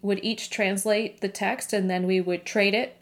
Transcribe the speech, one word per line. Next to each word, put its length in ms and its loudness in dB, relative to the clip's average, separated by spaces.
would 200 0
each 280 -4
translate 680 0
the 80 0
text, 440 -4
and 160 2
then 160 0
we 160 4
would 240 -2
trade 300 2
it, 260 -2